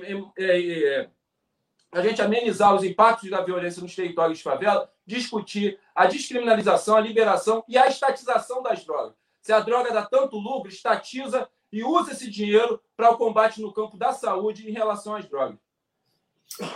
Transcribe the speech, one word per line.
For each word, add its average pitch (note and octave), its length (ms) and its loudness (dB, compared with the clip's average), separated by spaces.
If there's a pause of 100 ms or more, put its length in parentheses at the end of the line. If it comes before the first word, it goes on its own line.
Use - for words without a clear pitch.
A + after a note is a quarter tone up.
em, G3 340 -10
é, F3 640 0
é, - 100 -10 (800)
pra F3 120 -2
gente A3 200 0
amenizar G#3 520 4
os F#3+ 100 0
impactos G3+ 460 4
da F#3 120 -2
violência F3 400 -6
nos F3 140 -14
territórios E3 420 -2
de - 60 -20
favela, F#3+ 440 0 (160)
discutir G#3 760 -6 (160)
a - 120 6
descriminalização, A3 920 0
a A3 40 6
liberação A3 680 0
e A#3 100 -4
a C4+ 120 8
estatização B3+ 760 -2
das A3+ 220 -4
drogas. C3+ 300 -8 (280)
Se G#3+ 100 -2
a A3 60 6
droga A#3+ 340 0
dá G#3 120 0
tanto C4+ 320 0
lucro, A3 320 -6
estatiza B3 800 -4 (240)
e G#3+ 100 -6
usa D#4 300 0
esse B3 180 -12
dinheiro G#3 500 2 (160)
pra A#3 140 6
o A#3 60 4
combate A3 440 2
no G#3 120 -10
campo G#3+ 240 -8
da A#3+ 160 0
saúde G#3+ 560 -4
em G#3+ 40 -10
relação G#3+ 440 -4
às G3+ 100 -12
drogas. C3+ 300 -6 (1200)